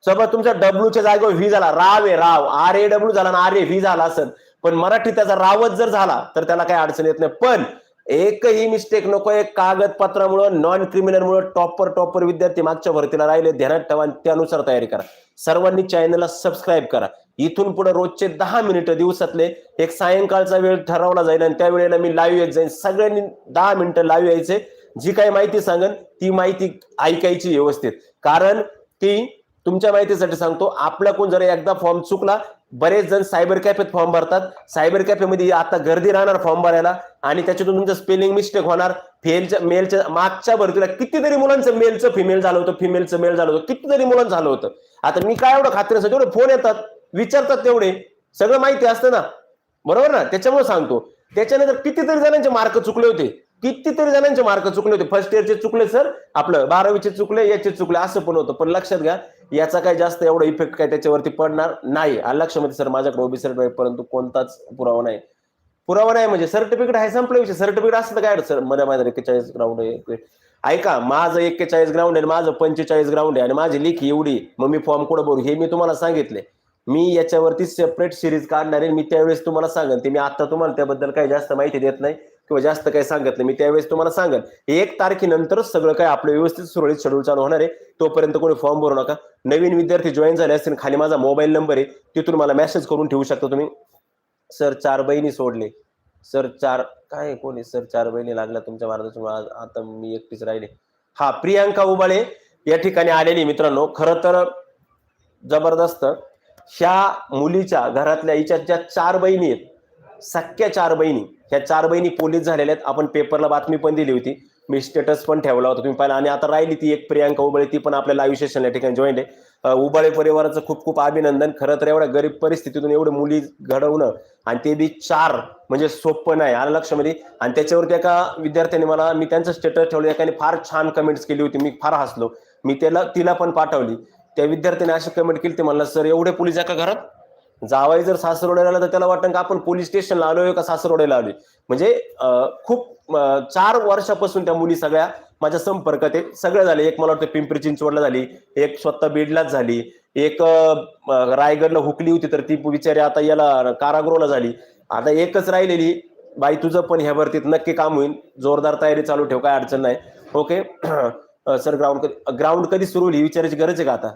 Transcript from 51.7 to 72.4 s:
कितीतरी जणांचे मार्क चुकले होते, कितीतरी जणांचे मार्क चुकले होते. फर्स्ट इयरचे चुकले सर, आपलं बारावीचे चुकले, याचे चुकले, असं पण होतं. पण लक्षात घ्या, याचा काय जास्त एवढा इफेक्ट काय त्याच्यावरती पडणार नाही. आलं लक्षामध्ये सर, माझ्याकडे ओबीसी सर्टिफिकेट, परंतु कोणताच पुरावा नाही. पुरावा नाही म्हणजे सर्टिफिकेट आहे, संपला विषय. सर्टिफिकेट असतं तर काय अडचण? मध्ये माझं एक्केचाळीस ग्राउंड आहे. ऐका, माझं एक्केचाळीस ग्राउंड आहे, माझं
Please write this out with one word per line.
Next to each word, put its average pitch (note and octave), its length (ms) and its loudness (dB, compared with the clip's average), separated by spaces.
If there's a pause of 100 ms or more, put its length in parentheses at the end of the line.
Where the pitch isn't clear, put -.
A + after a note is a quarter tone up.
कितीतरी D4 460 -2
जणांचे D4 300 2
मार्क A3+ 280 0
चुकले A3+ 280 0
होते, D#3 400 -2 (160)
कितीतरी C#4+ 480 -2
जणांचे C#4 320 2
मार्क G3 260 0
चुकले G#3 280 0
होते. F3+ 140 -2
फर्स्ट G3 240 0
इयरचे G#3+ 200 2
चुकले A3 320 0
सर, C#4 240 0 (240)
आपलं D3 340 0
बारावीचे G3 420 2
चुकले, G#3 380 0
याचे G3+ 220 0
चुकले, F3 280 -2
असं F#3 220 -2
पण E3 160 -2
होतं. C#3+ 160 -2
पण D#3+ 160 -2
लक्षात F#3 300 -2
घ्या, D#3+ 200 -2 (340)
याचा D#3 280 0
काय E3+ 140 2
जास्त E3+ 280 0
एवढा D#3+ 240 4
इफेक्ट D#3 280 -2
काय D3+ 140 0
त्याच्यावरती D3+ 420 0
पडणार D#3 400 -2 (140)
नाही. C#3+ 340 0
आलं C#3 260 0
लक्षामध्ये D3 300 -4
सर, C3+ 140 -4
माझ्याकडे C3 340 -2
ओबीसी B2+ 200 -4
सर्टिफिकेट, B2 300 -2
परंतु B2 300 -4
कोणताच B2+ 580 -6 (180)
पुरावा A#2+ 240 0
नाही. A2+ 160 -4 (680)
पुरावा G#3+ 260 2
नाही A3+ 140 2
म्हणजे F3+ 200 0
सर्टिफिकेट A3+ 500 -2
आहे, A3 140 0
संपला B3 280 0
विषय. G#3 140 0
सर्टिफिकेट G#3 420 0
असतं A3+ 220 -2
तर A3 40 0
काय G#3 120 2
अडचण? D3+ 320 -2
मध्ये C#3 200 0
माझं C3 220 0
एक्केचाळीस B2 380 -2 (100)
ग्राउंड A#2 260 -4
आहे. A#2 360 -8 (480)
ऐका, E3+ 340 0
माझं D#3+ 420 0
एक्केचाळीस E3 500 0
ग्राउंड E3+ 260 2
आहे, D3+ 100 2
माझं D#3+ 260 0